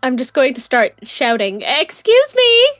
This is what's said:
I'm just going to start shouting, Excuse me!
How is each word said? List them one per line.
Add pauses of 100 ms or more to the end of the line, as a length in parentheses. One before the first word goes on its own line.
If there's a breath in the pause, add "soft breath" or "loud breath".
I'm
just
going
to
start
shouting,
Excuse
me! (120)